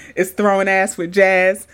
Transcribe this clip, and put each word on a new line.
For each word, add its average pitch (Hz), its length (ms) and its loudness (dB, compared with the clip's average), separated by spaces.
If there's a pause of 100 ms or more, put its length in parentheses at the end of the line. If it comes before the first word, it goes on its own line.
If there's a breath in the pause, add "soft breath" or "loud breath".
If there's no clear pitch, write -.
(160 loud breath)
is 185 160 -2
throwing 196 380 0
ass 190 260 0
with 175 160 -8
Jazz. 190 640 2